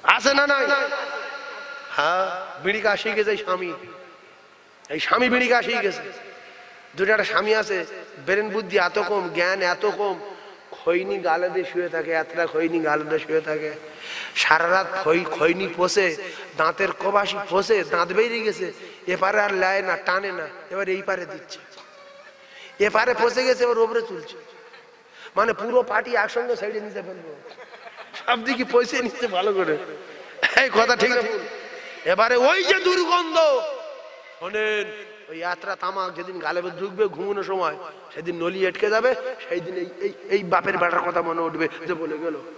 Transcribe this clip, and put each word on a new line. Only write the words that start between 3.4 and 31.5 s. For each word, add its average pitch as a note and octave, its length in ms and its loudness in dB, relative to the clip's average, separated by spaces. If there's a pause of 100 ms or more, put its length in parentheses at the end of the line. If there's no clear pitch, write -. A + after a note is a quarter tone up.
এই D#3 100 -4
স্বামী A#3 300 4
বিড়ি B3 180 4
খাওয়া A#3 160 4
শিখে A#3 180 -2
গেছে। G3 200 -2 (960)
দুটো F#3+ 160 2
একটা G#3 120 4
স্বামী G3+ 300 2
আছে, G3+ 320 0 (400)
ব্রেন G#3 240 2
বুদ্ধি G3 280 -2
এত F3+ 220 2
কম, F#3+ 340 0
জ্ঞান F#3 280 2
এত F3+ 240 0
কম, G3+ 480 -2 (380)
খৈনি F#3 460 0
গালে F3 320 2
দিয়ে F3+ 240 -2
শুয়ে F3 160 0
থাকে, D#3+ 220 -2
এতটা E3 360 0
খৈনি E3 320 0
গালে D3+ 240 2
দিয়ে D#3 160 0
শুয়ে D#3 220 0
থাকে, D3+ 300 -4 (640)
সারা D#3+ 340 4
রাত F#3 180 4 (160)
খৈ-, E3+ 280 2
খৈনি E3+ 460 0
পচে, F3+ 380 2 (420)
দাঁতের E3 420 2
কবাসি G3+ 380 2 (120)
পচে, F#3+ 340 2
দাঁত F3 240 0
বেরিয়ে A3+ 360 2
গেছে, F3+ 300 -2 (340)
এপারে F#3+ 340 2
আর G3+ 120 2
লায় F#3+ 280 2
না, F3+ 160 0
টানে G3 340 0
না, E3+ 160 -6 (220)
এবার F#3+ 200 -4
এই F#3+ 120 0
পারে F#3+ 240 -4
দিচ্ছে, - 340 -14 (1200)
এপারে G#3+ 400 4
পচে A#3+ 240 4
গেছে, B3+ 200 4
এবার A#3+ 140 4
ওপরে A3+ 240 2
তুলছে, F#3 360 -10 (1000)
মানে A3 180 4
পুরো A#3+ 300 2
পার্টি A3+ 320 0
একসঙ্গে A#3 400 2
সাইডে G#3+ 240 -4
নিতে G3+ 220 -8
ফেলবো, E3+ 340 -14 (880)
সব A#3 200 2
দিকে B3+ 180 0
পয়সা A#3+ 340 2
নিচ্ছে B3 300 -2
ভালো G3 260 0
করে। E3 240 2 (840)
এই C4 120 4
কথা A#3 220 6
ঠিক A3 140 4
না A#3+ 120 4
ভুল? A3 180 -2 (640)